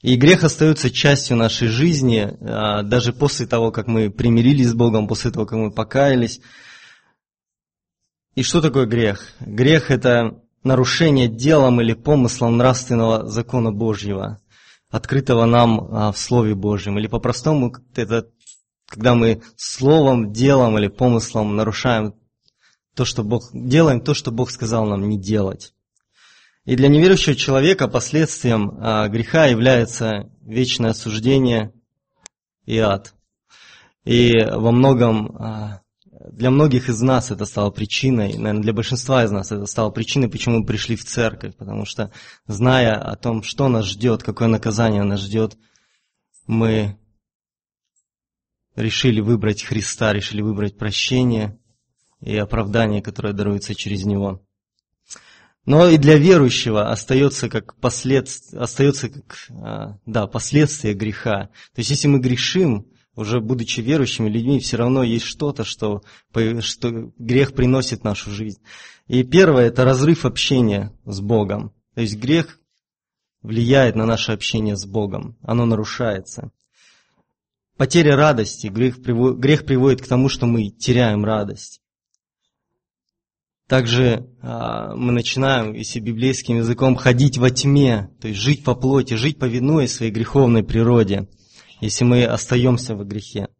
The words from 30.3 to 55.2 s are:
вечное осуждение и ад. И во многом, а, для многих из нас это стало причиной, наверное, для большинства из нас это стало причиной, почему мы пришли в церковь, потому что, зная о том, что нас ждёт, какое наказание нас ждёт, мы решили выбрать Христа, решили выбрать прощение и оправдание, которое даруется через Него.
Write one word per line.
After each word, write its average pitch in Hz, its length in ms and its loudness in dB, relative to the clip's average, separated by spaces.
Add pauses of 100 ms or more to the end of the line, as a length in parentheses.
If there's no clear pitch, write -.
вечное 120 480 -2
осуждение 113 840 0 (920)
и 110 120 -4
ад. 101 360 -2 (880)
И 120 280 4 (120)
во 110 280 0
многом, 120 680 2
а, 107 440 -10 (500)
для 127 180 -2
многих 135 380 4
из 110 120 -2
нас 127 300 0
это 104 160 -6
стало 104 240 -2
причиной, 107 640 -2
наверное, 107 260 -4
для 113 100 0
большинства 123 520 -2
из 104 60 -2
нас 98 220 -6
это 101 140 -8
стало 107 240 -4
причиной, 113 380 -2
почему 113 300 -2
мы 110 80 -2
пришли - 300 -4
в - 80 -12
церковь, 110 520 -6
потому 104 280 -10
что, 101 280 -10 (340)
зная 117 500 2
о - 200 -10
том, 113 260 -6
что 135 260 -4
нас 110 180 0
ждёт, 110 360 -2
какое 113 260 -2
наказание 110 560 0
нас 98 160 -2
ждёт, 107 360 -4 (880)
мы 110 520 0 (1800)
решили 113 460 0
выбрать 107 420 -2
Христа, 107 500 -4
решили 104 300 -4
выбрать 104 340 -4
прощение 110 840 -2 (640)
и 107 160 -6
оправдание, 104 640 -2
которое 104 320 -8
даруется 101 420 -4
через 101 300 -8
Него. 98 400 -4 (1200)